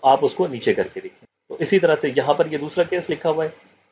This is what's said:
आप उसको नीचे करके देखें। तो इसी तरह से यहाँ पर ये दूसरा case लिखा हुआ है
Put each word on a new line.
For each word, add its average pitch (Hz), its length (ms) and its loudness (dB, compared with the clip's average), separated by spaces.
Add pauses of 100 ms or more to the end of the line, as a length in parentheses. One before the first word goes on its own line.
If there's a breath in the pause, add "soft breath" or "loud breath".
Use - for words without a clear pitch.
आप 135 180 6
उसको 170 240 0
नीचे 117 260 0
करके 95 280 -4
देखें। - 260 -18 (220)
तो - 80 -12
इसी 185 220 2
तरह 160 160 4
से 147 220 -2
यहाँ 143 180 2
पर 160 120 2
ये 156 100 -6
दूसरा 151 260 -2
case 175 260 -4
लिखा 165 200 -4
हुआ 156 140 -2
है 156 100 -6 (380)